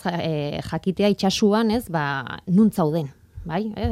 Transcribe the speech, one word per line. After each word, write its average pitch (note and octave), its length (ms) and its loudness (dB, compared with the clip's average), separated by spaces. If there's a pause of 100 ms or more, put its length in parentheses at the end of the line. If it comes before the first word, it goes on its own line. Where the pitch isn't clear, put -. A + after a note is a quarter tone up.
ja-, E3+ 180 -2
eh, D3+ 400 -4
jakitea F#3+ 480 0
itsasoan, G#3 600 2
ez, A#3+ 180 -2
ba, C#3+ 560 -4
nun G3 240 6
zauden, D#3 400 0 (340)
bai? F3 200 -4 (100)
Eh, A3+ 180 -2